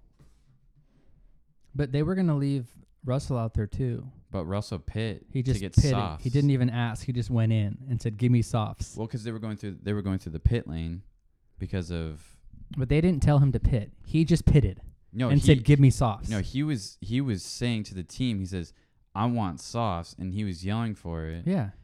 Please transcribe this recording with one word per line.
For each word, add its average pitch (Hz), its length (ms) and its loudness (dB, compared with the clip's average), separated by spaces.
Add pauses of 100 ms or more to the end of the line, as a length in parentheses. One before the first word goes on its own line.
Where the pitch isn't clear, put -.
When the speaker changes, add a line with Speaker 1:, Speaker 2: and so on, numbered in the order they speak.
(1800)
Speaker 1:
But 135 160 -2
they 143 100 0
were 165 140 0
gonna 180 200 2
leave 139 300 -2 (400)
Russell 131 320 -2
out 113 160 -4
there 110 140 -2
too. 127 420 -4 (220)
Speaker 2:
But 95 140 -4
Russell 98 320 -4
pit 107 540 -6
Speaker 1:
He 131 100 -2
Speaker 2:
to 127 100 0
Speaker 1:
just 110 100 0
Speaker 2:
get 95 140 -8
Speaker 1:
pitted. - 160 4
Speaker 2:
softs. 92 320 -2
Speaker 1:
He 131 60 -2
didn't 143 220 4
even 127 180 2
ask. 117 360 -4
He 135 80 -4
just 120 180 -4
went 113 200 4
in 104 280 0 (100)
and 117 100 -2
said, 107 180 -4
"Give 120 140 2
me 120 120 4
softs." 107 520 -4
Speaker 2:
Well, 110 120 -6
'cause 113 160 -8
they 107 80 -8
were 110 80 -8
going 107 180 -8
through, 101 240 -10
they 101 120 -4
were 104 100 -2
going 95 160 0
through 80 140 -10
the 80 60 -6
pit - 280 0
lane 82 340 -6 (560)
because 92 340 -6
of 80 460 -8 (400)
Speaker 1:
But 139 120 -4
they 147 120 4
didn't 165 220 2
tell 147 160 6
him 139 140 6
to 113 60 0
pit. 107 320 0 (120)
He 160 200 2
just 160 220 2
pitted 120 360 4 (300)
Speaker 2:
No, 123 180 -2
Speaker 1:
and 143 120 6
Speaker 2:
he - 60 2
Speaker 1:
said, 135 160 8
"Give 143 160 8
me 139 100 10
softs." 110 400 0
Speaker 2:
No, 107 120 0
he 117 200 -4
was, 147 400 -4
he 113 200 -2
was 113 200 -2
saying 117 440 -4
to 95 100 -14
the 92 80 -8
team, 117 360 -4
he 95 60 -4
says, 90 260 -6 (440)
"I 101 100 0
want 107 360 -2
softs," 98 580 -6
and 92 140 -6
he 104 100 -4
was 92 200 -6
yelling 110 300 -4
for 82 320 -8
it. 82 220 -8
Speaker 1:
Yeah. 156 240 -2 (120)